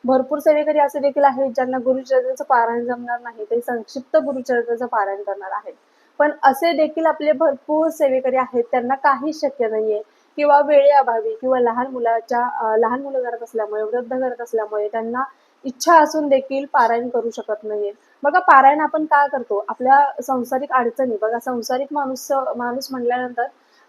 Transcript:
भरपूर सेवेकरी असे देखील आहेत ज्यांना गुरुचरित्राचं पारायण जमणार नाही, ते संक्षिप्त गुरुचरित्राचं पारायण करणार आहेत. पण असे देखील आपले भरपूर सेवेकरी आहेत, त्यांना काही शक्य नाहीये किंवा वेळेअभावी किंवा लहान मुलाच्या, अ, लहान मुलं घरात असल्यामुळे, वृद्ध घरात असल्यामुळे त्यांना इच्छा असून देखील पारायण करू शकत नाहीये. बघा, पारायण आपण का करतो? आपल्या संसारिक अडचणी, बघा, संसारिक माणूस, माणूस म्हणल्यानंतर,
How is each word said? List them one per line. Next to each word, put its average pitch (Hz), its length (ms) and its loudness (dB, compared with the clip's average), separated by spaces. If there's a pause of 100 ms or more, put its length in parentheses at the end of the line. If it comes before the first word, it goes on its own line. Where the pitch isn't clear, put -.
भरपूर 262 360 0
सेवेकरी 302 400 2
असे 285 200 0
देखील 277 240 2
आहेत 269 320 2
ज्यांना 262 220 -2
गुरुचरित्राचं 254 680 -2
पारायण 240 420 2
जमणार 240 360 -6
नाही, 226 240 -14
ते 226 140 -2
संक्षिप्त 247 580 -4
गुरुचरित्राचं 247 680 -2
पारायण 202 380 -2
करणार 196 280 -8
आहेत. 202 220 -10 (440)
पण 294 140 4 (120)
असे 277 280 4
देखील 311 340 0
आपले 302 260 0
भरपूर 302 580 0
सेवेकरी 262 460 0
आहेत, 247 360 0
त्यांना 254 240 0
काही 269 380 0
शक्य 269 340 -4
नाहीये 214 340 -2 (340)
किंवा 294 260 4
वेळेअभावी 277 800 4
किंवा 254 180 2
लहान 240 280 0
मुलाच्या, 240 580 -2 (140)
अ, 220 180 0
लहान 233 240 0
मुलं 269 200 -4
घरात 233 220 -8
असल्यामुळे, 214 400 -6
वृद्ध 233 340 -6
घरात 254 240 -4
असल्यामुळे 214 460 -4
त्यांना 226 360 -6 (400)
इच्छा 311 400 4
असून 302 240 -2
देखील 269 380 0
पारायण 240 440 0
करू 233 200 -2
शकत 214 340 -8
नाहीये. 208 280 -6 (320)
बघा, 294 160 2
पारायण 302 420 6
आपण 311 240 -2
का 285 220 4
करतो? 240 400 -4
आपल्या 269 540 2
संसारिक 262 500 -4
अडचणी, 247 500 0
बघा, 226 180 -2
संसारिक 254 520 -4
माणूस, 277 400 -6
माणूस 254 600 -4
म्हणल्यानंतर, 247 520 -4 (460)